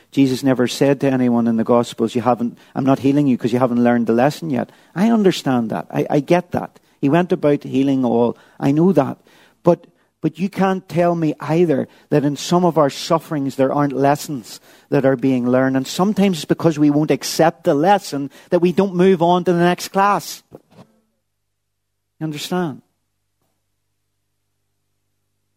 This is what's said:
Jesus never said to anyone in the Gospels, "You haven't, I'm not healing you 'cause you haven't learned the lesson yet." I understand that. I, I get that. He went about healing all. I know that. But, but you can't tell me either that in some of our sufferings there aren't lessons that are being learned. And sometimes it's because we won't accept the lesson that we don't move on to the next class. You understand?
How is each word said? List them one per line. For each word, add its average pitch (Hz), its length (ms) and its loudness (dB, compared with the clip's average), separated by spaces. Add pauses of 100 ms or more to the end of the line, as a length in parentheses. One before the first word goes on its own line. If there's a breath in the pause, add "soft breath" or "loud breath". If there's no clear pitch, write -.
(120 soft breath)
Jesus 131 300 0
never 127 260 2
said 139 320 0
to 139 100 0
anyone 123 360 0
in 117 100 0
the 113 80 0
Gospels, 120 500 0
"You 123 80 -2
haven't, 120 340 -2 (180 soft breath)
I'm - 100 -4
not 131 160 2
healing 139 260 2
you 127 100 2
'cause 110 160 -2
you 123 60 2
haven't 120 240 0
learned 120 240 2
the 107 60 0
lesson 147 380 0
yet." 117 200 -6 (240 soft breath)
I 208 160 0
understand 147 600 0
that. 92 200 -6
I, 147 180 -4
I 147 120 0
get 175 320 0
that. - 280 -8 (200)
He 143 80 0
went 170 240 2
about 147 320 0
healing 135 400 0
all. 117 340 0 (200 soft breath)
I 143 140 0
know 165 200 4
that. 127 260 0 (440 soft breath)
But, 170 240 2 (360)
but 156 160 -4
you 185 100 -4
can't 190 400 -2
tell 175 260 0
me 160 260 -2
either 151 480 0 (200 soft breath)
that 147 160 2
in 143 120 -2
some 175 280 0
of 165 140 0
our 147 100 4
sufferings 143 680 -4
there 135 160 2
aren't 143 200 0
lessons 139 680 -4 (280 soft breath)
that 139 160 0
are 135 120 2
being 127 300 0
learned. 131 300 0
And 131 100 -4
sometimes 190 520 0
it's 147 80 -12
because 160 320 0
we 147 120 4
won't 147 200 0
accept - 540 0
the 170 100 2
lesson 147 560 0 (200 loud breath)
that 170 100 0
we 175 120 2
don't 185 220 0
move 185 280 4
on 175 220 2
to 185 80 0
the 170 60 0
next 175 300 0
class. 196 540 -2 (1800)
You 156 60 -8
understand? 156 560 -6 (2750)